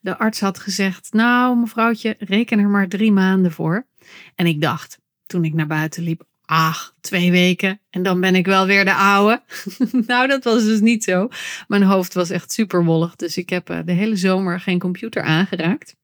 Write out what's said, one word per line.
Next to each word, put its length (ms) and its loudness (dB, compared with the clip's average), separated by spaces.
De 160 -6
arts 220 -2
had 200 -2
gezegd, 540 -4
"Nou, 440 4
mevrouwtje, 640 -2
reken 400 0
er 80 4
maar 200 2
drie 240 0
maanden 400 2
voor." 360 -4
En 100 0
ik 160 0
dacht, 380 -4
toen 180 -2
ik 80 -2
naar 140 -2
buiten 360 -4
liep, 200 -6
"Ach, 560 -2
twee 300 0
weken 480 0
en 140 -6
dan 160 0
ben 160 2
ik 100 2
wel 200 2
weer 200 2
de 80 2
ouwe." 500 2
<laughs> 160 0
Nou, 200 2
dat 160 0
was 200 2
dus 160 2
niet 240 2
zo. 260 0
Mijn 160 2
hoofd 300 2
was 160 -2
echt 220 -6
super 340 0
wollig, 300 0
dus 220 -8
ik 120 -8
heb, 200 -6
eh, 160 -6
de 60 -4
hele 240 0
zomer 440 0
geen 200 -2
computer 420 -6
aangeraakt. 840 -2